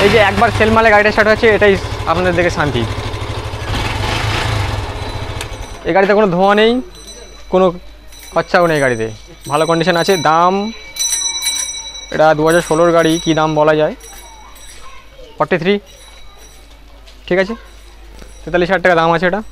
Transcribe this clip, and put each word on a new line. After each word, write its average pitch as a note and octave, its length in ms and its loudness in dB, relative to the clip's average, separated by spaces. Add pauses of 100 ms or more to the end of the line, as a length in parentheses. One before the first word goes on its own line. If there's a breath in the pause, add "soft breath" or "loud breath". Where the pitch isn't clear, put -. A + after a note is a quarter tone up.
এই G3+ 100 4
যে A3+ 60 4 (100)
একবার G3+ 280 2
সেল A3 180 2
মালে A3+ 180 4
গাড়িটা G#3 200 4
start G#3+ 180 2
হচ্ছে, A3 160 2 (100)
এটাই G3+ 160 4 (380)
আপনাদের F3+ 280 0
দেখে E3+ 180 2
শান্তি। C#3 240 0 (3000)
এই E3 80 -2
গাড়িতে G3 240 4
কোনো A3 160 4
ধোঁয়া G3 260 2
নেই, A3+ 100 4 (840)
কোনো F#3 120 4 (680)
খরচাও F3 380 0
নেই D#3 120 0
গাড়িতে, A2+ 240 0 (440)
ভালো D3+ 180 0
condition E3 340 2
আছে। G3 100 2 (160)
দাম E3+ 240 4 (1600)
এটা D3+ 140 4 (100)
দু D3+ 100 0
হাজার E3 200 2
ষোলোর E3 300 2
গাড়ি, E3 160 2 (100)
কী E3 160 0
দাম D#3 100 2 (100)
বলা D3+ 220 4
যায়, E3 120 0 (1400)
ফর্টি D#3 240 -2
থ্রি, F#3 120 0 (1500)
ঠিক F3+ 160 0
আছে, G#3 100 -4 (880)
তেতাল্লিশ F3 300 0
হাজার F3 140 0
টাকা F3+ 160 6
দাম E3 140 2
আছে E3 160 0
এটা। G3+ 100 -4 (100)